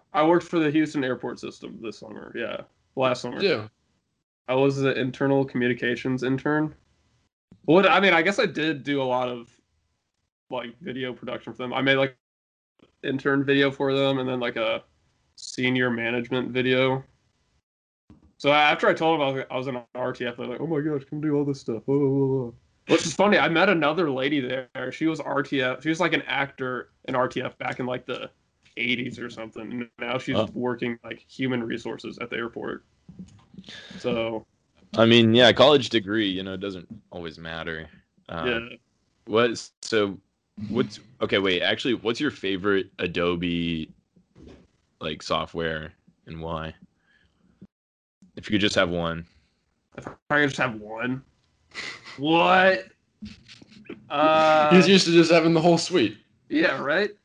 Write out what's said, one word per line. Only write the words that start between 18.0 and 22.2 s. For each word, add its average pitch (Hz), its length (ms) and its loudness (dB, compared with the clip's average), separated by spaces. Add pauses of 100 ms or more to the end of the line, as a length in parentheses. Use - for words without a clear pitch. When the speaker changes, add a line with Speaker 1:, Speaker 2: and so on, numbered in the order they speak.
Speaker 1:
So 143 140 2
after 151 360 4
I 180 60 4
told 165 260 2
them 139 60 2
I 135 60 0
was, 131 180 -6
I 127 60 -6
was 127 120 -6
in 123 100 -6 (160)
R 127 180 -4
T 123 140 -8
F, 120 100 -6
they're 120 100 -10
like, 120 140 -8
"Oh 147 60 -4
my 160 140 -2
gosh, 147 280 -4
come 151 120 -8
do 147 160 0
all 147 80 0
this 139 160 -4
stuff, 110 260 -8
blah, 139 120 2
blah, 143 100 2
blah, 139 180 2 (160)